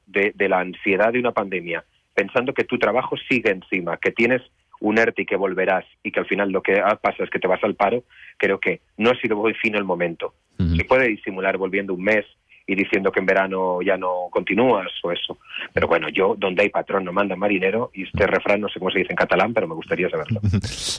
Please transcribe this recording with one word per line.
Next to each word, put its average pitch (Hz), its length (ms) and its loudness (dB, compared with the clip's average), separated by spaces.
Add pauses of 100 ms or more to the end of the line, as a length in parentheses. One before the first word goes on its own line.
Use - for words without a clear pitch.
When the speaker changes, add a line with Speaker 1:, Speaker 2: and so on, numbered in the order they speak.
Speaker 1:
de, 98 300 0
de 98 140 0
la 92 100 2
ansiedad 95 520 0
de 123 80 0
una 120 120 0
pandemia, 87 520 -4 (300)
pensando 120 400 0
que 113 100 0
tu 127 140 -2
trabajo 117 380 0 (140)
sigue 113 220 2
encima, 90 460 -4
que 95 140 -2
tienes 120 300 2 (380)
un 107 180 0
erte 113 260 2
y - 20 -20
que 101 100 -2
volverás 92 500 0 (180)
y - 80 -8
que - 80 -2
al 90 80 -2
final 98 240 0
lo 92 100 0
que 98 180 2
ha-, 101 160 2
pasa 101 280 -2
es 87 60 -6
que 98 100 -4
te 95 80 0
vas 92 160 0
al 104 120 0
paro, 107 280 0 (340)
creo 98 220 2
que 87 220 -4 (160)
no 110 120 4
ha 123 100 2
sido 110 160 -2
muy 104 200 0
fino 104 220 -2
el 101 60 0
momento. 87 520 -4 (240)
Speaker 2:
Ujú. 85 160 2
Speaker 1:
Se 82 100 0
puede 131 220 4
disimular 95 500 -2
volviendo 95 360 -2
un 90 100 -6
mes 104 220 2 (420)
y 95 80 0
diciendo 95 360 0
que 101 100 0
en 95 40 0
verano 95 560 2
ya 95 160 2
no 90 320 -4
continúas 98 640 2 (100)
o 87 100 -2
eso. 87 260 -6 (340)
Pero 80 160 0
bueno, 80 220 2
yo, 95 280 2
donde 98 260 2
hay 101 60 2
patrón 95 360 -2
no 87 80 -6
manda 98 240 0
marinero, 101 560 0
y 98 100 -8
este 98 240 0
refrán 98 320 2
no 104 80 -2
sé - 100 -8
cómo 92 140 -2
se 95 80 0
dice 90 140 -2
en - 20 -6
catalán, 92 380 2
pero 95 140 0
me 82 80 -6
gustaría 85 340 -2
saberlo. 85 360 -4
Speaker 2:
<laughs> 95 60 0 (480)